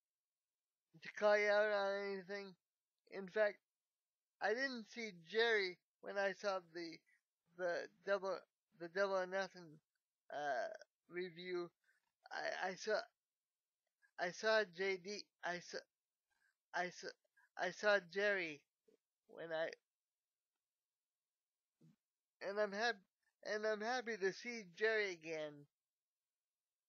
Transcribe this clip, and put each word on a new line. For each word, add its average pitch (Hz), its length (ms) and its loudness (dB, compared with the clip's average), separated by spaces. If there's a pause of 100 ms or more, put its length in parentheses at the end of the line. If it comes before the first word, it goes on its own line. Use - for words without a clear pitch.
(1000)
to - 160 -12
call 208 200 6
you 208 100 4
out 208 240 6
on 202 400 0
anything. 196 420 -8 (640)
In 196 120 -8
fact, 208 260 4 (880)
I 190 80 2
didn't 247 440 0
see 226 180 -6 (180)
Jerry 208 480 4 (240)
when 196 160 -4
I 196 160 2
saw 190 260 -2 (140)
the, 165 240 -8 (600)
the 170 300 0 (180)
double, 190 320 0 (440)
the 170 80 -8
Double 196 260 2
or 185 100 2
Nothing, 180 540 -6 (500)
uh, 135 380 0 (420)
review. 175 600 -4 (600)
I, 165 420 -2
I 180 40 -6
saw, 214 240 0 (1200)
I 175 100 -2
saw 220 320 4 (140)
J 190 240 0
D, 202 220 -10 (220)
I 175 140 -4
saw, - 180 -10 (1000)
I 175 140 2
saw, - 180 -10 (500)
I 180 140 -2
saw 202 280 4 (140)
Jerry 190 460 2 (720)
when - 220 -8
I, 160 180 0 (2750)
and 202 120 -2
I'm 208 140 2
hap-, 220 240 0 (520)
and 214 160 -2
I'm 214 140 0
happy 226 380 -4
to 180 160 2
see 233 300 -8 (140)
Jerry 214 340 2
again. 156 420 -6 (1400)